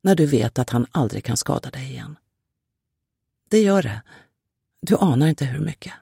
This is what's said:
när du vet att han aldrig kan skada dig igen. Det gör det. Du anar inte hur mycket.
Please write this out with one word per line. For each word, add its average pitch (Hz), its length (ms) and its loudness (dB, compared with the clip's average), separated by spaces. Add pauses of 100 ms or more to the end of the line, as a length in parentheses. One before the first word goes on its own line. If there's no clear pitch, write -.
när 190 120 4
du 160 120 4
vet 117 320 0
att 127 120 -2
han 120 200 0
aldrig 110 340 -4
kan 117 120 -2
skada - 340 -4
dig 131 140 -14
igen. 135 320 -14 (1300)
Det 214 100 4
gör 196 240 4
det. 110 200 -6 (800)
Du - 140 2
anar 147 300 4
inte 151 180 0
hur 135 200 -4
mycket. - 380 -12